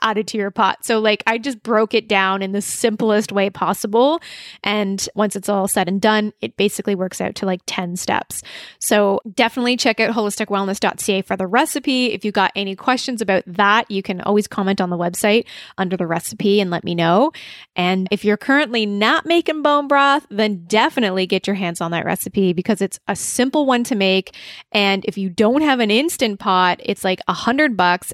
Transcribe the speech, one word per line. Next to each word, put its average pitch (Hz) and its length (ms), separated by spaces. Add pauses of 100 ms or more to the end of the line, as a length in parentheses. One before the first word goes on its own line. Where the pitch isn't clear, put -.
add 220 160
it 208 100
to - 100
your 202 140
pot. - 340
So, 226 140
like, 220 280
I 226 100
just 233 240
broke 220 320
it 220 140
down 196 340
in 196 120
the 202 80
simplest 214 720
way 196 160
possible. 220 720 (420)
And 202 500
once 208 220
it's 196 140
all 196 180
said 185 220
and 196 100
done, 214 400
it - 160
basically 202 400
works 185 240
out - 160
to, - 100
like, 185 200
ten 180 320
steps. - 440 (380)
So 202 400 (140)
definitely 240 420
check 233 240
out 226 160
holistic 214 300
wellness 196 340
dot - 220
C 202 140
A 190 60
for 196 140
the 190 120
recipe. 254 680
If 196 100
you 208 80
got 196 240
any 196 220
questions 254 440
about 190 240
that, 202 460
you 196 100
can 185 200
always 208 260
comment 196 320
on 180 100
the 175 80
website 208 480 (320)
under 185 200
the 175 100
recipe 202 540
and 180 100
let 170 140
me 175 100
know. 175 380 (420)
And 185 340
if 208 140
you're 208 140
currently 240 480
not 208 400
making 320 380
bone 285 260
broth, 277 400
then 208 360
definitely 208 600
get 185 200
your 196 120
hands 175 240
on 170 100
that 165 140
recipe, 185 480
because 180 280
it's 196 180 (100)
a 196 80
simple 277 480
one 247 200
to 240 100
make. 190 380 (380)
And 196 340
if - 120
you 190 120
don't 220 320
have 269 200
an 214 100
Instant 226 480
Pot, 185 420
it's, - 220
like, 185 240
a 185 60
hundred 262 420
bucks, 180 380